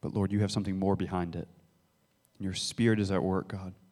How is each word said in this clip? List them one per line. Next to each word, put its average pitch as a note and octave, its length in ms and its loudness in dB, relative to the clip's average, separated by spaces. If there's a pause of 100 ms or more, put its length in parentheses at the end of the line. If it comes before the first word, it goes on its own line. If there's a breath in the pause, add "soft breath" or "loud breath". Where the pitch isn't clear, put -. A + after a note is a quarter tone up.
But - 100 -4
Lord, G2 200 0
you G#2 80 2
have G2+ 120 2
something G2 260 -2
more F#2+ 180 2
behind F2+ 380 -2
it. E2+ 140 -6 (880)
And - 80 -12
your F#2+ 80 -2
Spirit A2+ 480 2
is F#2+ 100 2
at F#2+ 120 2
work, F#2 260 0
God. F#2+ 240 -10 (200)